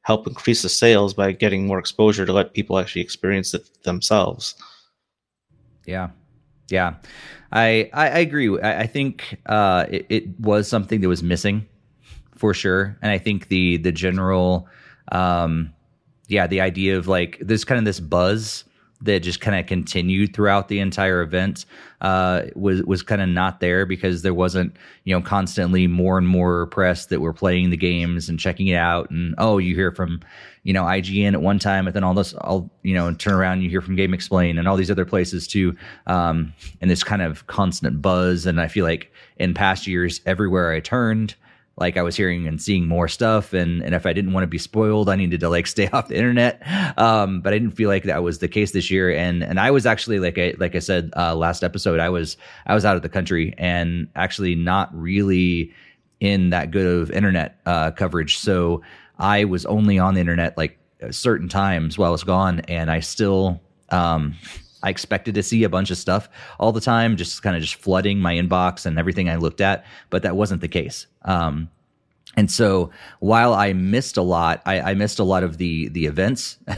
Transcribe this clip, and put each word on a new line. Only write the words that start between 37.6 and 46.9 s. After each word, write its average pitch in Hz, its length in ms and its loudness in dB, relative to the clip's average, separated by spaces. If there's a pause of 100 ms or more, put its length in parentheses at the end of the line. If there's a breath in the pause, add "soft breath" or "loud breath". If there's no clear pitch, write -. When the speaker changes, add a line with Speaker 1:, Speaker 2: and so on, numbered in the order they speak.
Speaker 2:
buzz. 90 460 0
And 85 120 0
I 80 80 0
feel 98 160 -2
like 82 280 -2 (260 soft breath)
in 90 160 0
past 95 320 0
years, 90 400 -2
everywhere 90 460 0
I 80 80 -2
turned, 110 560 -2 (440 soft breath)
like, 90 160 -2
I 92 60 0
was 87 140 -2
hearing 87 320 -2
and 78 120 -6
seeing 90 280 0
more 85 200 2
stuff. 110 460 0
And, 85 300 0
and 82 100 -2
if 90 140 0
I 87 40 2
didn't 95 220 -2
wanna 92 140 0
be 85 100 -6
spoiled, 107 520 0
I 95 60 2
needed 90 260 0
to, 85 80 0
like, 87 180 0
<laughs> - 80 -8
stay 98 140 2
off 123 180 -2
the 71 100 -4
internet. 120 420 2 (380 loud breath)